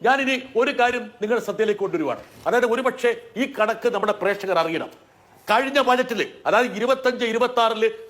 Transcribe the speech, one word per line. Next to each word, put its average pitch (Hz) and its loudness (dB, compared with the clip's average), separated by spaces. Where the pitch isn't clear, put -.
ഞാനിനി 262 2
ഒരു 262 2
കാര്യം 240 0
നിങ്ങളുടെ 214 0
ശ്രദ്ധയിലേക്ക് 208 -2
കൊണ്ടുവരുവാണ്. 160 -2
അതായത്, 240 4
ഒരുപക്ഷെ 240 0
ഈ 269 -4
കണക്ക് 220 0
നമ്മുടെ 208 0
പ്രേക്ഷകർ 190 0
അറിയണം. 160 -2
കഴിഞ്ഞ 269 2
ബജറ്റിൽ, 247 0
അതായത് 202 2
ഇരുപത്തഞ്ച് 247 0
ഇരുപത്താറില് 226 0